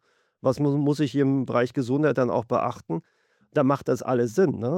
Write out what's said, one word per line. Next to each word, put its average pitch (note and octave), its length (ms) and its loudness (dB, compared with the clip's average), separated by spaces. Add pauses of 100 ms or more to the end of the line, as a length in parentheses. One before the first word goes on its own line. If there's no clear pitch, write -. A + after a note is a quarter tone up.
(400)
Was B2+ 200 0
mu-, C#3+ 180 0
muss C#3+ 220 0
ich C#3+ 160 -2
im C3+ 300 2
Bereich A#2+ 260 0
Gesundheit C3+ 460 0
dann B2 120 2
auch A2 140 0
beachten? B2+ 580 -4 (500)
Da D3 120 2
macht C#3 240 0
das C3 140 -2
alles A#2+ 340 -2
Sinn, F3 240 2
ne? A#2+ 180 -4